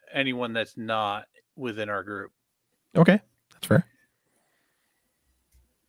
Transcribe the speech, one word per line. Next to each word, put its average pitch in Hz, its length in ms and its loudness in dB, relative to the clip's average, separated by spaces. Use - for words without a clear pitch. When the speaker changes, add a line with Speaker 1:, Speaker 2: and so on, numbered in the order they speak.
Speaker 1:
anyone 123 400 -4
that's 110 240 -6
not 110 480 -4
within 110 320 -8
our 101 120 -6
group. 98 300 -12
Speaker 2:
Okay, 180 240 8
that's - 160 -16
fair. - 180 4